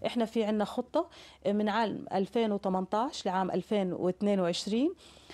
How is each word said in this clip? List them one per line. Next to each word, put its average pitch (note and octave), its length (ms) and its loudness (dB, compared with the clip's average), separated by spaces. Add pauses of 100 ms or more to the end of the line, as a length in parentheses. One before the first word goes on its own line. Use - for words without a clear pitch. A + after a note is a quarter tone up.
إحنا A3+ 200 0
في A3 180 0
عنا G#3 220 0
خطة D4 440 -2 (380)
من G#3 220 2
عام G#3 440 0
ألفين G#3 380 2
وثمنتاش G3+ 760 -2
لعام F#3+ 260 0
ألفين F#3+ 420 0
واثنين G3 460 2
وعشرين، G#3 540 0 (400)